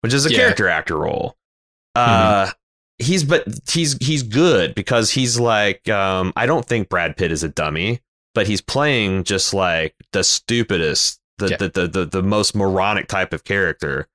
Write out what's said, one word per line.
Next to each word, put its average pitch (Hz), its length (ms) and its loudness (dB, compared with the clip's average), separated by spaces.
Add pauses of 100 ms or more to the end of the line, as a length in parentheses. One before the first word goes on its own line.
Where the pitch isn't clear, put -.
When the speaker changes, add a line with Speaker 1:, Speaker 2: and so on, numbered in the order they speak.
Speaker 1:
which 120 120 0
is 139 100 2
a 156 60 2
Speaker 2:
Yeah. 117 80 2
Speaker 1:
character 202 300 2
actor 80 280 -2
role. - 400 -4 (580)
Speaker 2:
Mm-hmm. 110 540 4
Speaker 1:
Uh, - 20 -6 (480)
he's, 151 260 0
but 151 200 2 (240)
he's, 151 320 -2
he's 139 220 0
good 117 520 2
because 110 360 0
he's 120 280 0
like, 107 520 0
um, 95 460 0
I 120 100 0
don't 139 180 0
think 110 240 -2
Brad 85 300 -2
Pitt 87 120 0
is 78 120 -2
a 80 80 -4
dummy, 80 500 -4 (340)
but 104 120 0
he's 101 160 -2
playing 113 600 0
just, - 280 -2
like, 85 420 0 (180)
the 95 120 0
stupidest, - 960 -2 (180)
the, 98 120 -2
Speaker 2:
Yeah. 90 80 -2
Speaker 1:
the, 95 100 -2
the, 90 200 -2
the, 90 180 -2
the 92 160 -2
most 104 320 0
moronic 98 540 0
type 95 260 -2
of 80 100 -10
character 78 720 -2